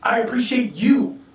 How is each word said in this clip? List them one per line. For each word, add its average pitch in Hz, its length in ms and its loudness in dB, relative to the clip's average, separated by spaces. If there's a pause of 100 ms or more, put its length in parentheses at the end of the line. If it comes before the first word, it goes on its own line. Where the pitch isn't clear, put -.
I - 160 0
appreciate 233 560 -2
you 262 440 2 (140)